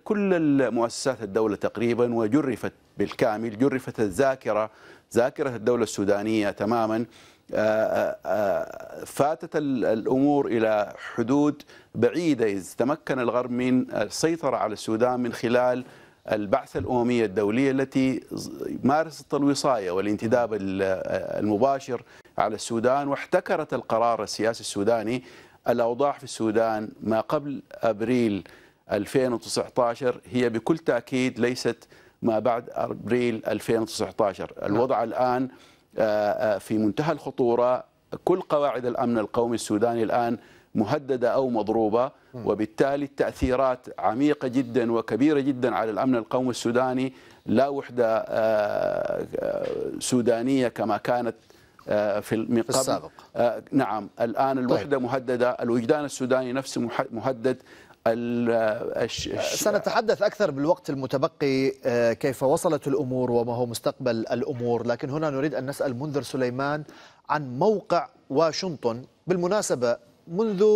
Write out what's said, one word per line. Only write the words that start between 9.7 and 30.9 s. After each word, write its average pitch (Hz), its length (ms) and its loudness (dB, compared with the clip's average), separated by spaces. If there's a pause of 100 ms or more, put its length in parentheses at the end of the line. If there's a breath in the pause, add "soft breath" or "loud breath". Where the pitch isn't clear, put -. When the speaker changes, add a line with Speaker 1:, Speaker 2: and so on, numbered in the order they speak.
Speaker 1:
الأمور 127 640 2
إلى 110 460 2 (220)
حدود 143 480 2 (320 loud breath)
بعيدة، 120 520 2
إذ 98 320 -4
تمكن 135 400 0
الغرب 120 320 0
من 127 400 2
السيطرة 127 640 -2
على 107 160 -2
السودان 120 480 0
من 117 120 -2
خلال 123 520 2 (480 loud breath)
البعثة 104 460 -2
الأممية 120 460 2
الدولية 107 460 2
التي 131 540 0 (580)
مارست 147 520 0
الوصاية 139 560 2
والانتداب 107 640 0
ال-، 98 280 -2 (560)
المباشر 123 640 0 (360 loud breath)
على 107 160 2
السودان، 123 540 0
واحتكرت 160 640 -2
القرار 117 480 0
السياسي 110 380 -2
السوداني 110 640 -2 (440 loud breath)
الأوضاع 123 440 2
في - 120 -12
السودان 110 640 0 (140)
ما 110 180 0
قبل 143 420 -4 (100)
أبريل 113 760 0 (440 loud breath)
ألفين 123 400 0
وتسعتاشر 120 880 -2 (100)
هي 123 180 2
بكل 113 300 0
تأكيد 127 600 -2